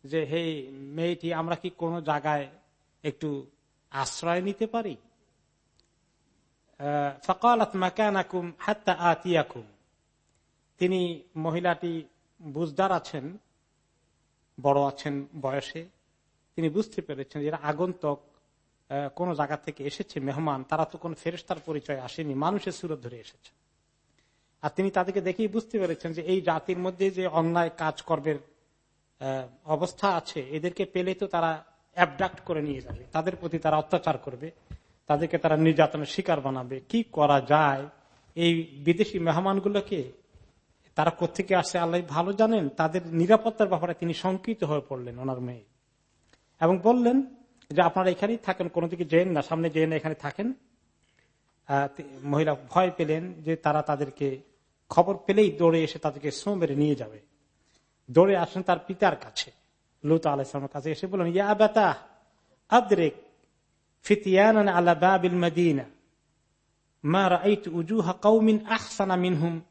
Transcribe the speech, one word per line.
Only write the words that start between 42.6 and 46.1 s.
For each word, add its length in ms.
তাদের 380
নিরাপত্তার 640
ব্যাপারে 260
তিনি 200
শঙ্কিত 500
হয়ে 240
পড়লেন, 300
ওনার 220
মেয়ে, 240